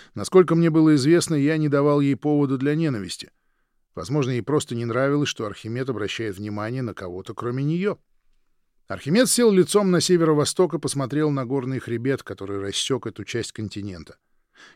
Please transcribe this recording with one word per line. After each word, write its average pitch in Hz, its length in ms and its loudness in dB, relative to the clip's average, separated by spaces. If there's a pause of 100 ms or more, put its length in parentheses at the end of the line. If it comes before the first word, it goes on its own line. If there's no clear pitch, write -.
(140)
Насколько 165 420 4
мне 165 140 4
было 156 260 6
известно, 156 400 4
я 147 220 2
не 151 120 0
давал 143 320 4
ей 139 140 2
повода 143 420 0
для 143 180 0
ненависти. 123 560 -4 (640)
Возможно, 123 360 -2
ей 120 120 -2
просто 143 320 -2
не 117 100 -4
нравилось, 135 440 0
что - 160 -6
Архимед 113 440 -8
обращает 104 480 -6
внимание 107 460 -6
на 110 100 -6
кого-то, 92 400 -12
кроме 123 300 -6
неё. 175 340 -2 (920)
Архимед 165 420 2
сел 233 220 4
лицом 190 400 4
на 170 80 4
северо-восток 160 760 2
и 160 60 -4
посмотрел 143 500 -2
на 135 160 -2
горный 131 340 -4
хребет, 120 440 -4
который 98 360 -8
рассёк 98 460 -4
эту 104 200 -10
часть - 260 -6
континента. 98 680 -10 (580)